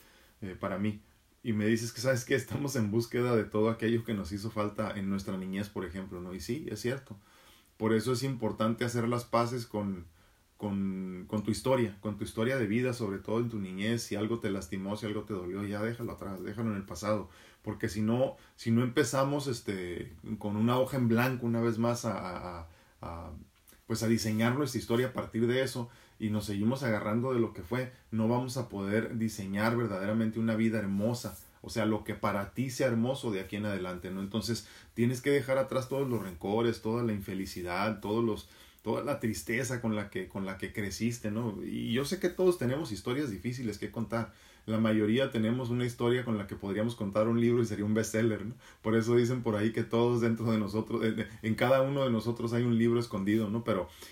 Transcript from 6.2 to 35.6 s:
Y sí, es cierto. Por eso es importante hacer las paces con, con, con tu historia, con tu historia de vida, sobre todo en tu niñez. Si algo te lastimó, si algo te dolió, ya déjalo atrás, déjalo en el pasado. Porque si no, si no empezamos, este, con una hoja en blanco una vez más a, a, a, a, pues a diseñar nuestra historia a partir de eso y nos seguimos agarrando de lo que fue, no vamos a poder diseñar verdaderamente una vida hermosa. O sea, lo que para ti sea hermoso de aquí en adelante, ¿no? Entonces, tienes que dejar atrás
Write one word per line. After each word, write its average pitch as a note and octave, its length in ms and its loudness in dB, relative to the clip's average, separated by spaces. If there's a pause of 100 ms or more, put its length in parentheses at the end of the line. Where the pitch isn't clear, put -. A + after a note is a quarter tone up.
Y F#2 80 -8
sí, D3 280 -6
es G#2+ 120 -6
cierto. B2 340 -4 (600)
Por A2 160 4
eso A2 180 2
es B2+ 120 0
importante A#2 600 0
hacer A#2 240 0
las A#2+ 160 0
paces A#2+ 420 0
con, G2 400 -4 (520)
con, F#2+ 720 -4
con G#2+ 140 0
tu A2+ 80 0
historia, A#2+ 500 2
con G#2 160 -4
tu G#2 80 -4
historia A2+ 320 0
de A#2 100 2
vida, B2 240 2
sobre G#2 280 -4
todo G#2+ 200 -2
en A#2+ 100 0
tu A2+ 80 -6
niñez. G2+ 460 -2
Si - 120 -4
algo A2 240 -2
te A2+ 100 -4
lastimó, G2 480 -4
si A2+ 80 -8
algo G#2 180 -4
te G#2+ 100 -8
dolió, F#2 300 -4
ya G#2 180 -4
déjalo A#2 300 -4
atrás, F#2 320 -10
déjalo G#2+ 280 -2
en G2+ 40 -2
el G2 100 -6
pasado. G#2 440 -2 (320)
Porque G#2+ 260 -4
si G#2 140 -2
no, A#2+ 340 2 (220)
si A#2 140 -2
no A#2 120 6
empezamos, C3+ 640 2
este, F#2 680 -4 (260)
con G#2 180 -2
una A#2 200 4
hoja C3 200 2
en B2 100 4
blanco A#2+ 380 4
una A#2 160 2
vez A#2 160 2
más A#2 260 2
a, G#2 140 -2
a, F2+ 420 -8
a, E2 80 -12 (340)
a, E2 300 -10 (560)
pues A2+ 160 -2
a A2+ 40 2
diseñar A2 480 4
nuestra B2+ 240 0
historia A#2+ 280 2
a B2+ 60 -6
partir A2+ 340 0
de B2+ 140 4
eso B2+ 280 -4 (300)
y G#2+ 100 0
nos G#2 160 0
seguimos G#2+ 380 0
agarrando A2+ 500 0
de A#2+ 60 4
lo G#2+ 140 2
que F#2+ 100 -12
fue, B2 300 -4 (180)
no A2 160 2
vamos B2 300 0
a A2+ 100 -4
poder G2+ 500 0
diseñar G#2+ 600 0
verdaderamente A2 600 0
una A2+ 160 2
vida A2 220 2
hermosa. G#2 600 -2 (240)
O - 80 -12
sea, A2 160 0
lo G#2+ 180 2
que G#2+ 100 -4
para G2+ 400 -2
ti B2+ 160 -2
sea C3 180 0
hermoso A#2+ 440 0
de F#2+ 80 -2
aquí F#2+ 160 -6
en G#2 100 -2
adelante, F2+ 460 -4
¿no? F#2+ 100 -6
Entonces, G#2+ 460 -4 (260)
tienes A#2+ 280 2
que C#3+ 100 2
dejar C3+ 260 2
atrás B2+ 320 -2